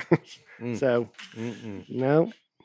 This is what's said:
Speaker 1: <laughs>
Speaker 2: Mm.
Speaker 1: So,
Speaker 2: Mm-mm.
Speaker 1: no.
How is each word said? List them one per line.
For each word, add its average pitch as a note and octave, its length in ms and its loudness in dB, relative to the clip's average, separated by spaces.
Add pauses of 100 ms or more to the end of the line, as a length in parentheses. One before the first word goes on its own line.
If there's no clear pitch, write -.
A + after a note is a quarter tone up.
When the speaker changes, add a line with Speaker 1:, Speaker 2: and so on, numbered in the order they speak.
(120)
Speaker 1:
<laughs> D#3+ 100 4 (400)
Speaker 2:
Mm. A#2 160 -6
Speaker 1:
So, A#2+ 320 2 (260)
Speaker 2:
Mm-mm. A2 540 -10
Speaker 1:
no. D3 420 2 (340)